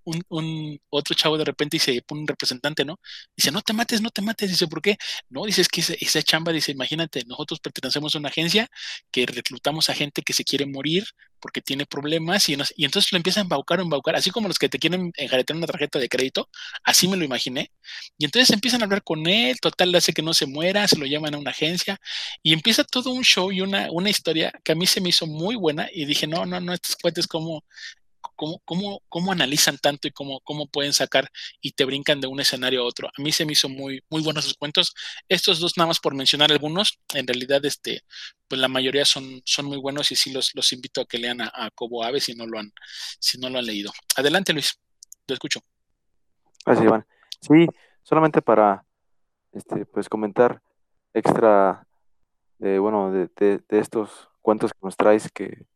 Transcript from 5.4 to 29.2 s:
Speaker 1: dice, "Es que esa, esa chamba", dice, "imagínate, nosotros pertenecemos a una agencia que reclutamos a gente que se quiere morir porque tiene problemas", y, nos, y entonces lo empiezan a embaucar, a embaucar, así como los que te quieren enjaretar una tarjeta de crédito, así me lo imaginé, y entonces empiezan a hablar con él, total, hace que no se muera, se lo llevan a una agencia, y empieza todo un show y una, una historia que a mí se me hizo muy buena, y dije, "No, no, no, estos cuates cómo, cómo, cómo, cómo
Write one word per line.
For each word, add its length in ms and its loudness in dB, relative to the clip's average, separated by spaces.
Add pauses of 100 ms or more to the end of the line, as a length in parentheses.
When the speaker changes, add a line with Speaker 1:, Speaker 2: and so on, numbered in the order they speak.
Speaker 1:
dice, 160 2
"Es 80 4
que 120 -2
esa, 200 0
esa 220 2
chamba", 280 0
dice, 200 0
"imagínate, 560 -4
nosotros 320 -8
pertenecemos 560 -4
a 20 -4
una 120 -6
agencia 380 2 (440)
que 160 2
reclutamos 600 -2
a 40 -2
gente 300 -4
que 100 -4
se 100 0
quiere 220 0
morir 400 -2 (340)
porque 220 -10
tiene 240 -4
problemas", 640 0
y, 80 0
nos, 180 -4
y 80 -2
entonces 300 0
lo 40 2
empiezan 260 2
a 20 -2
embaucar, 340 0
a 40 0
embaucar, 320 0
así 160 0
como 180 -2
los 100 -2
que 80 2
te 120 -2
quieren 360 0
enjaretar 400 0
una 120 -2
tarjeta 320 -2
de 100 -2
crédito, 400 -2 (340)
así 240 4
me 80 0
lo 80 0
imaginé, 480 -4 (460)
y 80 0
entonces 240 4
empiezan 320 2
a 40 2
hablar 180 0
con 240 -2
él, 340 2
total, 340 2
hace 180 4
que 100 -2
no 100 0
se 120 2
muera, 420 0
se 100 6
lo 80 -4
llevan 300 -2
a 20 -8
una 140 -4
agencia, 480 -2 (440)
y 80 4
empieza 320 4
todo 280 -2
un 120 -2
show 280 4
y 100 -2
una, 300 -2
una 180 0
historia 420 0 (120)
que 100 2
a 20 4
mí 120 2
se 120 2
me 100 0
hizo 160 2
muy 300 -4
buena, 380 -2
y 120 -6
dije, 220 0
"No, 180 -2
no, 140 -6
no, 140 -4
estos 260 -6
cuates 280 -2
cómo, 360 -6 (720)
cómo, 300 -8
cómo, 420 -6
cómo 240 -2